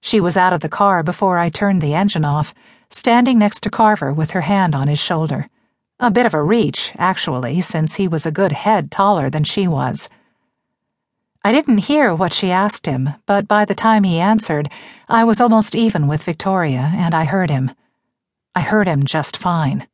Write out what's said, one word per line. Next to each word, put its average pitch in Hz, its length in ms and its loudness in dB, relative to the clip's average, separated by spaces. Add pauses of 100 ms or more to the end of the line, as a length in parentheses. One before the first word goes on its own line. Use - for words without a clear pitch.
She - 180 0
was 175 160 0
out 185 160 4
of 175 80 0
the 156 80 -8
car 190 340 2
before 180 360 0
I 170 100 0
turned 190 340 0
the 147 120 -2
engine 170 320 0
off, 147 280 -2 (360)
standing 247 500 2
next 208 220 0
to - 80 -4
Carver 208 420 0
with 151 200 -2
her 185 100 -2
hand 175 340 0
on 139 140 -2
his 147 100 0
shoulder. 156 480 -4 (500)
A 240 140 0
bit 240 140 2
of 220 80 0
a 151 100 0
reach, 170 540 0
actually, 160 640 -2
since 160 340 -2
he 190 140 -2
was 160 160 -2
a 160 60 -2
good 180 200 0
head 196 400 -2
taller 190 380 2
than 151 160 -2
she 196 200 -2
was. 139 440 -4 (1300)
I 208 80 2
didn't 240 380 2
hear 202 240 2
what 170 200 -2
she 185 180 -2
asked 190 340 -2
him, 139 300 -2 (100)
but 202 220 0
by 208 180 2
the 202 80 -2
time 220 300 2
he 170 160 2
answered, 175 500 0 (400)
I 233 140 4
was 226 180 2
almost 226 320 2
even 220 320 0
with 151 160 0
Victoria, 160 720 -2
and 170 200 0
I 160 100 0
heard 175 240 0
him. 131 220 -2 (840)
I 180 80 -2
heard 208 260 2
him 151 140 0
just 143 360 -4
fine. 156 560 -2